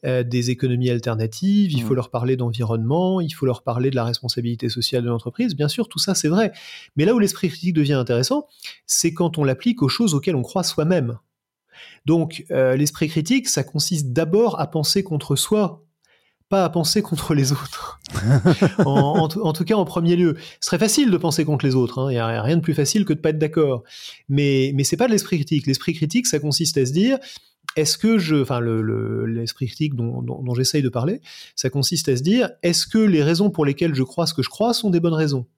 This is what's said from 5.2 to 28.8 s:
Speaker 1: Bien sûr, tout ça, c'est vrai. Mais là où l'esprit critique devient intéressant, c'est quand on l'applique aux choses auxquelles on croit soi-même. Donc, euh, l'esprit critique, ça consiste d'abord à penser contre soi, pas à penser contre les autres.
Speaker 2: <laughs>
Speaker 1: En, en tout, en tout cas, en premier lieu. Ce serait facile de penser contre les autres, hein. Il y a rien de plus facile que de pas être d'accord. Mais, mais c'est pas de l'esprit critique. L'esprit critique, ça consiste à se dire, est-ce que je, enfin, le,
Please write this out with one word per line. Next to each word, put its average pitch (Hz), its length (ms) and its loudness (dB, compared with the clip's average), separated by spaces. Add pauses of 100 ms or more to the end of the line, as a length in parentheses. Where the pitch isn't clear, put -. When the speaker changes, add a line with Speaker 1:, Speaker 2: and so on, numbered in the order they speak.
Speaker 1:
Bien 147 120 0
sûr, 170 200 -4
tout - 120 -10
ça, 190 160 0
c'est 151 140 0
vrai. 202 220 2 (440)
Mais 147 100 2
là 220 80 4
où 247 60 2
l'esprit 196 300 0
critique 170 260 -4
devient 147 180 2
intéressant, 127 540 0 (400)
c'est - 260 0
quand 165 240 -2
on 147 60 0
l'applique 147 400 0
aux 135 60 4
choses 190 260 2
auxquelles 151 200 0
on 127 60 0
croit 180 220 -4
soi-même. 151 560 0 (880)
Donc, 160 460 0
euh, 131 240 2
l'esprit 147 320 0
critique, 233 400 0
ça - 160 0
consiste 147 500 -4
d'abord 180 460 2
à 139 80 -2
penser 165 360 0
contre 151 320 -2
soi, 202 500 -2 (640)
pas 190 160 2
à 160 40 0
penser 170 320 0
contre 165 320 -2
les 139 200 4
autres. - 460 -10 (120)
Speaker 2:
<laughs> 131 680 2
Speaker 1:
En, - 100 4 (300)
en 160 100 2
tout, 175 120 -6
en 160 120 0
tout 170 100 -4
cas, 220 120 0
en 196 100 2
premier 170 320 0
lieu. 175 180 2 (240)
Ce - 80 -6
serait 175 120 0
facile 220 320 2
de 175 60 4
penser 165 280 0
contre 147 200 0
les 131 100 2
autres, 123 240 2
hein. 135 120 -2
Il 123 40 0
y - 20 0
a 113 240 -2
rien 143 160 2
de 160 40 2
plus 160 120 0
facile 156 320 0
que 156 80 0
de 151 60 -2
pas 160 100 0
être 156 100 -2
d'accord. 147 440 0 (440)
Mais, 139 480 2
mais 139 80 2
c'est - 140 0
pas 247 100 2
de 233 40 2
l'esprit 196 260 0
critique. 147 280 0
L'esprit 139 280 -2
critique, 165 340 0
ça 151 120 0
consiste 147 380 -2
à 131 80 4
se 127 60 -4
dire, 214 280 2 (580)
est-ce 151 200 0
que 226 200 4
je, 156 180 2
enfin, 131 240 0
le, 113 220 0